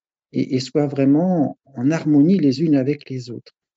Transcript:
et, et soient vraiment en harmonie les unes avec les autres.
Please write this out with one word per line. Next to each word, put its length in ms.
et, 220
et 60
soient 260
vraiment 800
en 260
harmonie 480
les 240
unes 140
avec 340
les 200
autres. 220